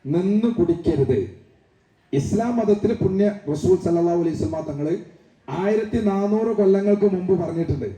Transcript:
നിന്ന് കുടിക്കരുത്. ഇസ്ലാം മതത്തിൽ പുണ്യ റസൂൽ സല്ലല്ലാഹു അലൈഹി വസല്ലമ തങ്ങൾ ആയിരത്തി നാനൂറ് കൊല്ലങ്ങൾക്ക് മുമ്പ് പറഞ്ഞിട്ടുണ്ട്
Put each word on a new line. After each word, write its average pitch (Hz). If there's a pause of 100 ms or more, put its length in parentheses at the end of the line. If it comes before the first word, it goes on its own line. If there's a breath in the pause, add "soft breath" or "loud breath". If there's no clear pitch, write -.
(140)
നിന്ന് 202 (100)
കുടിക്കരുത്. 139 (960)
ഇസ്ലാം 220
മതത്തിൽ 208
പുണ്യ 196 (260)
റസൂൽ 170
സല്ലല്ലാഹു 170
അലൈഹി 165
വസല്ലമ 156 (100)
തങ്ങൾ 147 (760)
ആയിരത്തി 214
നാനൂറ് 208
കൊല്ലങ്ങൾക്ക് 202
മുമ്പ് 185
പറഞ്ഞിട്ടുണ്ട് 151